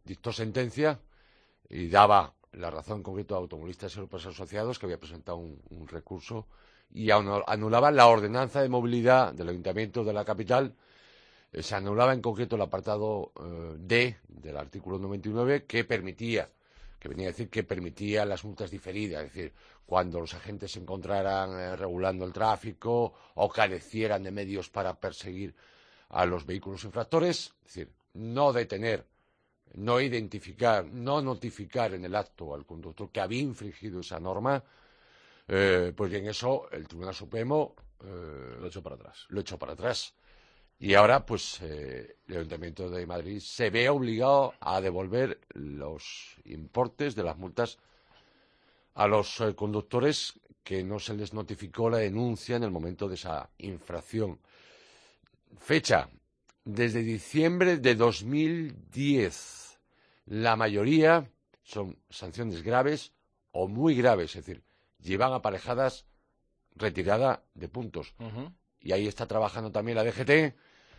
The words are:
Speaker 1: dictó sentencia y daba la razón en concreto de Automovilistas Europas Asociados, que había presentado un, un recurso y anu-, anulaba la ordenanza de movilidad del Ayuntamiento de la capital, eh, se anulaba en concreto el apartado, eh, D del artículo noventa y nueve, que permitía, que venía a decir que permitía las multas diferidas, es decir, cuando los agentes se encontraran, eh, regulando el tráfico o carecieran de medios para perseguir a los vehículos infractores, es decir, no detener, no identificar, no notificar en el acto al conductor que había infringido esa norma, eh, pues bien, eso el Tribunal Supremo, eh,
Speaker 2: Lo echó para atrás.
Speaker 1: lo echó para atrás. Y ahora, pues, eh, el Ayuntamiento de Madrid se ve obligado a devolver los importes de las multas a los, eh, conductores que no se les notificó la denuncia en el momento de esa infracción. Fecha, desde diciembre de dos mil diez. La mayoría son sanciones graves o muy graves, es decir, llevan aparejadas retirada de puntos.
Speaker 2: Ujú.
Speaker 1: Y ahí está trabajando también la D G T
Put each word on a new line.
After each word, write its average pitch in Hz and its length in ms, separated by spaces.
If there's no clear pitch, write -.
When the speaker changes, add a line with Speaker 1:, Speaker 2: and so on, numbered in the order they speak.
Speaker 1:
dictó 101 280
sentencia 127 720
y 82 220
daba 101 460
la 85 120
razón 80 280
en 98 60
concreto 95 320
de 92 60
Automovilistas 85 540
Europas 92 300
Asociados, 101 540
que 104 60
había 85 140
presentado 82 380
un, 80 320
un 80 180
recurso 95 600
y 107 200
anu-, 101 360
anulaba 110 440
la 127 160
ordenanza 117 540
de 131 80
movilidad 120 640
del 85 160
Ayuntamiento 95 540
de 107 100
la 104 100
capital, 107 520
eh, 80 120
se - 120
anulaba 104 380
en 123 80
concreto 117 340
el 107 60
apartado, 104 800
eh, 82 380
D 117 400
del 73 300
artículo 92 420
noventa 98 300
y - 20
nueve, 127 340
que 113 180
permitía, 104 640
que - 100
venía 95 180
a 90 40
decir 110 180
que 110 140
permitía 101 640
las 98 180
multas 98 280
diferidas, 92 540
es 71 80
decir, 82 200
cuando 90 340
los 82 140
agentes 101 380
se - 80
encontraran, 95 800
eh, 92 160
regulando 92 500
el 90 80
tráfico 110 800
o 104 140
carecieran 104 760
de 95 80
medios 98 380
para 92 300
perseguir 95 540
a 90 160
los 87 200
vehículos 98 380
infractores, 147 720
es - 80
decir, 87 180
no 120 400
detener, 110 520
no 117 260
identificar, 107 840
no 127 360
notificar 113 720
en 90 120
el 92 100
acto 85 400
al 71 100
conductor 85 460
que 107 80
había 104 220
infringido 104 580
esa 85 200
norma, 104 440
eh, 95 480
pues 98 140
bien, 101 180
eso 123 440
el 80 160
Tribunal 90 260
Supremo, 120 600
eh, 76 560
Speaker 2:
Lo 90 80
echó 92 140
para 78 140
atrás. - 340
Speaker 1:
lo 98 120
echó 85 180
para 69 140
atrás. 101 400
Y 98 140
ahora, 107 320
pues, - 360
eh, 73 560
el 90 100
Ayuntamiento 85 520
de 90 160
Madrid 87 340
se 110 300
ve 117 200
obligado 131 680
a 92 220
devolver 95 600
los 73 920
importes 117 680
de 101 80
las 80 140
multas 92 400
a 104 140
los, 104 340
eh, 107 140
conductores 107 840
que 95 200
no 101 160
se 107 160
les 104 180
notificó 107 560
la 117 80
denuncia 110 580
en 120 80
el 104 80
momento 90 380
de 92 60
esa 80 420
infracción. 90 800
Fecha, 117 500
desde 113 400
diciembre 165 760
de 123 180
dos 110 280
mil 156 680
diez. - 880
La 113 300
mayoría 131 760
son 98 360
sanciones 92 540
graves 131 500
o 92 160
muy 131 280
graves, 113 400
es 82 100
decir, - 180
llevan 101 340
aparejadas 123 720
retirada 104 680
de 80 160
puntos. 104 500
Speaker 2:
Ujú. 117 320
Speaker 1:
Y - 120
ahí 101 160
está 104 200
trabajando 107 440
también 113 260
la 110 60
D 113 100
G 123 120
T 143 300